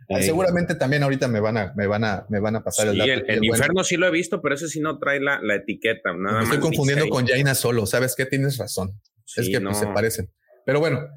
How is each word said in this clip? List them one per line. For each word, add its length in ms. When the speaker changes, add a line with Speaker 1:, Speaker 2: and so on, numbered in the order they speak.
Speaker 1:
Ah, 80
Speaker 2:
Ey. 60
Speaker 1:
seguramente 500
también 280
ahorita 260
me 120
van 160
a, 200
me 100
van 180
a, 240
me 120
van 160
a 80
pasar 240
el 60
Speaker 2:
Sí, 40
Speaker 1:
dato 140
Speaker 2:
el, 80
Speaker 1:
aquí, 120
Speaker 2:
el 60
Speaker 1:
bueno. 180
Speaker 2:
Inferno 280
sí 120
lo 100
he 40
visto, 320
pero 120
ese 140
sí 120
no 180
trae 220
la, 220
la 140
etiqueta, 580
nada 240
Speaker 1:
Me 60
estoy 140
Speaker 2:
más 80
Speaker 1:
confundiendo 380
Speaker 2:
dice 120
ahí. 60
Speaker 1:
con 40
Jaina 280
Solo. 320
¿Sabes 300
qué? 100
Tienes 320
razón. 420
Es 100
Speaker 2:
Sí, 60
Speaker 1:
que, 80
pues, 20
Speaker 2:
no. 120
Speaker 1:
se 120
parecen. 440
Pero 140
bueno, 200